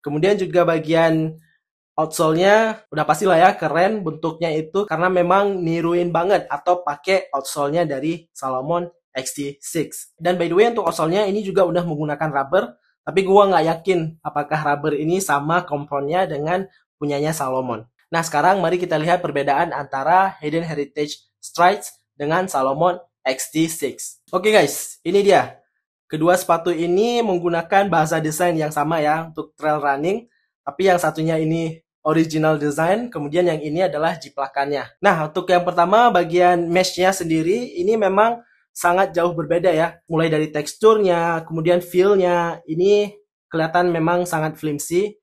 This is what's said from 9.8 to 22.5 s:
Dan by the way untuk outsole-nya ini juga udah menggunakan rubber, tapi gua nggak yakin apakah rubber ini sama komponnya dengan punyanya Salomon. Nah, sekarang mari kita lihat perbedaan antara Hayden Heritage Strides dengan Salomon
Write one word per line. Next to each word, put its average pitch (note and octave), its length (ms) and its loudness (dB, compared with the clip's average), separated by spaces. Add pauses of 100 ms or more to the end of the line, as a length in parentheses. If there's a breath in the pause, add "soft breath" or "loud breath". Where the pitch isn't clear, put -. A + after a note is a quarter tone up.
Dan F3 180 0
by E3+ 80 0
the E3 80 -2
way A3 160 6
untuk A3+ 160 -2
outsole-nya E3 400 0
ini G3 160 -2
juga F#3+ 240 2
udah E3+ 160 0
menggunakan D#3 480 -4
rubber, D3 480 -2 (240)
tapi F3+ 240 -2
gua G3 240 6
nggak E3 160 4
yakin D#3+ 560 -2
apakah D3 400 -4
rubber D3 320 -2
ini D#3 240 0
sama E3 480 -2
komponnya D3 640 -2
dengan E3 400 -4 (320 soft breath)
punyanya D3 320 -2
Salomon. C3 560 -4 (240)
Nah, E3 80 0
sekarang E3 400 2
mari E3+ 160 0
kita E3 240 -2
lihat F3 240 0
perbedaan C#3+ 480 0
antara D#3 640 0
Hayden D#3 240 -4
Heritage D3 640 -6 (160)
Strides - 560 0 (160)
dengan D#3+ 320 -2
Salomon D3+ 560 0 (240)